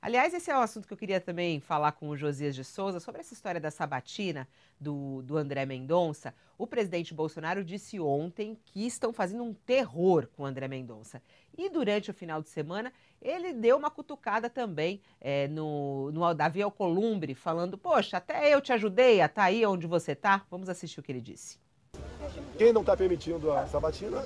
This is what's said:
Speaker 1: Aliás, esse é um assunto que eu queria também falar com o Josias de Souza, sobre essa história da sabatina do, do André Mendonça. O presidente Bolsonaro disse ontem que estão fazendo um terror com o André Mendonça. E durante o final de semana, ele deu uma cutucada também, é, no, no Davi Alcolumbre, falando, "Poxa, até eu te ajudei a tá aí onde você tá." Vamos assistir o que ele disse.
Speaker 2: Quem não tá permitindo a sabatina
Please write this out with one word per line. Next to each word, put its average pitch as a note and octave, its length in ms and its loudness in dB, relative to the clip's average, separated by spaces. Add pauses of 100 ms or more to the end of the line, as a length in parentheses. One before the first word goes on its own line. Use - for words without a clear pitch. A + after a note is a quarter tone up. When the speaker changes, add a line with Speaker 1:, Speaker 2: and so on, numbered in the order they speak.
Speaker 1:
Aliás, B3+ 300 2
esse F4 160 -8
é C#4+ 80 2
um B3+ 40 4
assunto A3 260 -4
que - 60 -14
eu F#3+ 40 -14
queria F#3+ 240 -2
também E3+ 380 -2
falar D3+ 320 0
com D3+ 180 -10
o D3 80 -6
Josias C#3+ 380 -4
de C3 80 -10
Souza, F#3+ 360 -6
sobre - 220 -14
essa C#4 140 -18
história F3 260 -6
da D3+ 80 -4
sabatina D3 800 -6 (320)
do, C#3 420 -6
do C3+ 160 -4
André C#3 260 -2
Mendonça. C3+ 720 0 (240)
O G#3+ 80 -6
presidente F3+ 480 -2
Bolsonaro D#3+ 500 -4
disse F#3+ 360 -10
ontem E3+ 680 -2
que G#3 220 -6
estão A#3 260 -4
fazendo G#3+ 300 -4
um A#3 100 -6
terror F3 800 2
com D3 60 -10
o C#3+ 60 -4
André C3+ 200 -6
Mendonça. A#2+ 540 -12 (340)
E F#4 140 -6
durante G#3+ 400 0
o G3 60 -8
final D#3+ 260 -6
de D#3 80 -12
semana, F#3 420 -6 (300)
ele E4+ 320 -4
deu A#3 240 6
uma D4 140 -2
cutucada A#3 580 -4
também, G3 500 -2 (200)
é, C#3 280 0
no, C#3+ 640 -4
no E3+ 220 2
Davi D#3 300 0
Alcolumbre, G3 720 0
falando, F3 420 -4
"Poxa, B3 400 2
até D4 340 4
eu C#4+ 80 8
te C#4 140 0
ajudei G#3+ 480 6
a D3+ 80 6
tá G#3 140 2
aí G3+ 240 4
onde F3+ 180 0
você E3 300 0
tá." G3 340 2
Vamos F#3 180 -10
assistir F3 320 -10
o C#3+ 40 -14
que - 80 -10
ele B2+ 100 -6
disse. - 380 -18 (1000)
Speaker 2:
Quem A3+ 160 8
não G#3+ 100 4
tá F#3+ 140 4
permitindo E3 540 0
a D3 160 2
sabatina D#3+ 580 -2